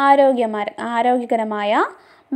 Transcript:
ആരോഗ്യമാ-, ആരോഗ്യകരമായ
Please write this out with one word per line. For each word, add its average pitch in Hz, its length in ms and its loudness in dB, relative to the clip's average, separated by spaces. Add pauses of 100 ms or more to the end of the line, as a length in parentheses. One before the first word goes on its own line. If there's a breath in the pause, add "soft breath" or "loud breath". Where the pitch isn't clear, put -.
ആരോഗ്യമാ-, 247 720 2 (160)
ആരോഗ്യകരമായ 233 760 -2 (640 loud breath)